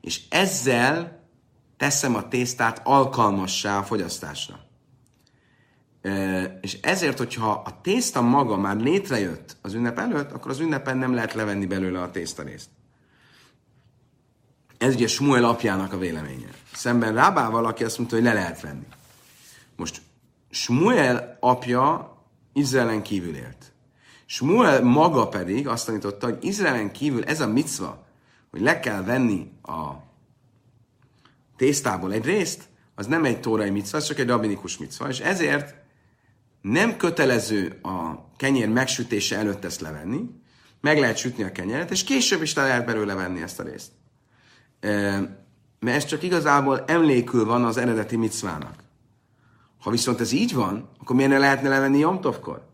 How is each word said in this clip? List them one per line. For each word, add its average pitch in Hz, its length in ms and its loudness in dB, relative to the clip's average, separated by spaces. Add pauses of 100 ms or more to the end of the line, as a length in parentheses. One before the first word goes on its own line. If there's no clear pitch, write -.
És - 280 -10
ezzel 147 960 0 (520)
teszem 139 380 0
a 101 140 -4
tésztát 123 560 -2
alkalmassá 104 920 2
a 98 40 -2
fogyasztásra. - 840 -8 (1300)
Ö, 95 420 -2 (180)
és - 200 -10
ezért, 156 380 0
hogyha 113 320 -2
a - 300 -6
tészta 208 400 0
maga 120 360 4
már 98 200 0
létrejött 120 840 -2
az 98 120 -10
ünnep 117 240 -2
előtt, 156 340 -4
akkor - 180 -10
az 131 100 -4
ünnepen 135 380 -2
nem 127 160 0
lehet 113 200 -2
levenni 104 320 -2
belőle 92 340 -2
a 87 100 -6
tésztarészt. 73 580 -10 (2000)
Ez 127 160 4
ugye 120 120 4
Smuel 131 380 4
apjának 98 480 0
a 92 60 -6
véleménye. 76 500 -8 (240)
Szemben 117 420 0
Rábával, 120 520 2
aki 113 180 -2
azt 113 140 -6
mondta, 120 180 -2
hogy 113 80 4
le 120 80 6
lehet 92 280 -2
venni. 71 260 -12 (880)
Most - 240 -10 (500)
Smuel 143 880 2
apja 123 760 2 (360)
Izraelen 123 500 2
kívül 87 320 -4
élt. 64 380 -16 (540)
Smuel 135 560 4
maga 127 460 6
pedig 101 400 -2
azt 120 180 -4
tanította, 101 400 -4
hogy 117 140 -4
Izraelen 147 520 -2
kívül 135 320 -2
ez 156 160 -4
a 131 60 0
micva, 107 600 -2 (440)
hogy - 100 -8
le 147 200 2
kell 104 220 -4
venni 110 500 0 (100)
a 78 280 -8 (1700)
tésztából 101 560 0
egy 113 120 -2
részt, 180 440 -2 (260)
az 101 120 -8
nem 156 180 0
egy 120 160 0
tórai 107 300 0
micva, 101 260 -4
az 147 80 -2
csak - 140 -6
egy 127 100 0
rabinikus 107 500 -2
micva, - 300 -10
és 131 120 -6
ezért 151 580 -2 (840)
nem 175 360 2
kötelező 120 840 0
a 85 440 -8 (100)
kenyér 135 320 2
megsütése 117 680 0
előtt 101 280 -2
ezt 85 160 -8
levenni, 80 400 -6 (600)
meg 151 180 2
lehet 113 180 2
sütni 123 260 -6
a 92 100 -6
kenyeret, 123 380 -4
és 190 140 -2
később 240 380 2
is 151 120 -4
le 147 80 2
lehet 123 240 2
belőle 107 280 -2
venni 90 280 -4
ezt - 180 -12
a - 20 -8
részt. - 280 -14 (880)
Ö, 101 360 0 (640)
mert 123 160 0
ez 147 80 0
csak - 180 -6
igazából 143 640 2
emlékül 135 580 4
van 120 200 2
az 113 120 0
eredeti 117 400 0
micvának. 95 580 -4 (1040)
Ha 104 100 -6
viszont 120 300 0
ez 107 120 -2
így 208 220 0
van, 104 340 -2 (120)
akkor 127 160 0
miért 135 140 6
ne 139 80 6
lehetne 139 300 4
levenni 135 300 4
Jom 180 220 4
Tovkor? - 540 -6